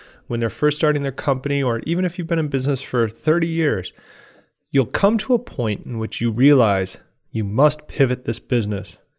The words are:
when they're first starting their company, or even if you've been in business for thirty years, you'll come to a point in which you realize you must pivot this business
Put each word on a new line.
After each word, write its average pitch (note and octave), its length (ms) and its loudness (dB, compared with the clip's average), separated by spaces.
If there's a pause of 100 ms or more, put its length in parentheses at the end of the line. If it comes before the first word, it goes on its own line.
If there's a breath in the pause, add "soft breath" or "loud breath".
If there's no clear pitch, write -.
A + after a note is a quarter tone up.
(280 loud breath)
when A#2+ 120 -4
they're A#2 100 0
first D3 280 0
starting D3+ 260 0
their C#3 80 -4
company, C#3+ 500 -2
or A#2 240 0
even F3 200 0
if F3 120 -4
you've E3 100 -6
been E3 120 0
in D#3 80 -2
business C3+ 340 -2
for A#2 260 0
thirty E3+ 400 0
years, D#3 460 -2 (800 soft breath)
you'll C3+ 140 2
come G#3+ 340 2
to - 140 -2
a A#3 60 4
point A2+ 460 -4
in B2 140 -6
which A2 220 -6
you A#2 100 0
realize A2+ 680 4 (340)
you A2 120 -2
must A#2 440 0
pivot B2+ 380 0
this A#2 140 -4
business G#2 580 -2 (220)